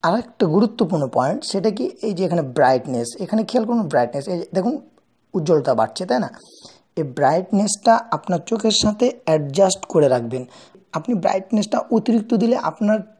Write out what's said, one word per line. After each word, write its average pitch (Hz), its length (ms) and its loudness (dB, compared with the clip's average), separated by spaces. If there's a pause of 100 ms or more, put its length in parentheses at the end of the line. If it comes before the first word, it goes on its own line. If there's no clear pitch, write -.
আর 175 160 2
একটা - 280 -2
গুরুত্বপূর্ণ 170 640 0
পয়েন্ট, 139 360 0
সেটা 196 260 -2
কি, 208 200 -4 (120)
এই 214 100 -4
যে 180 120 -2
এখানে 165 180 0
ব্রাইটনেস, 127 640 0 (140)
এখানে 214 240 -2
খেয়াল 233 220 -2
করুন 226 220 -2
ব্রাইটনেস, 139 400 -2
এই 180 100 -4
যে - 160 -8
দেখুন 214 260 -2 (540)
উজ্জ্বলতা 151 400 2
বাড়ছে, 113 320 -2
তাই 247 140 0
না? - 100 -4 (680)
এই 160 60 -4
ব্রাইটনেসটা 185 1000 2 (100)
আপনার 165 360 -2
চোখের 220 240 0
সাথে 214 420 2 (120)
অ্যাডজাস্ট 156 600 2
করে 151 220 4
রাখবেন। 123 360 -2 (480)
আপনি 196 220 -4
ব্রাইটনেসটা 196 760 -2
অতিরিক্ত 226 440 0
দিলে 226 220 2
আপনার 214 420 0 (220)